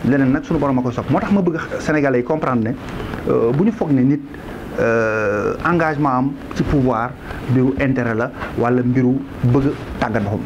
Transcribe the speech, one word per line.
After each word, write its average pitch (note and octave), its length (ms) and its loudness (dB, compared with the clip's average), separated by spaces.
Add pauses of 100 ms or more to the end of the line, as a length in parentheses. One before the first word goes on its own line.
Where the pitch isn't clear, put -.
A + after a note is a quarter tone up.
Leneen C3+ 240 4
nag D3+ 120 0
suñu D#3+ 160 -2
borom C#3 180 2
a B2 60 0
koy B2 100 -2
soob. A2 160 -4
Moo D#3+ 100 2
tax G3 120 -2
ma G3+ 100 4
bëgg E3+ 160 0 (220)
Sénégalais C#3+ 400 2
yi A#2+ 40 0
comprendre C3+ 400 0
ne, A2+ 80 -2 (580)
euh, A#2 220 2
bu C#3+ 140 2
ñu A3+ 60 4
foog D#3+ 200 -2
ne C3 100 4
nit, C#3+ 180 4 (600)
euh, G#2+ 760 0 (100)
engagement D#3 440 2
am B2+ 220 0 (220)
ci - 80 -4
pouvoir B2+ 480 2 (400)
mbiru C3 320 4
intérêt B2+ 320 0
la A#2+ 180 0 (280)
wala B2 240 2
mbiru B2 320 2 (300)
bëgg C#3 260 4 (280)
tàggat A2+ 220 0
boppam. G2+ 240 -2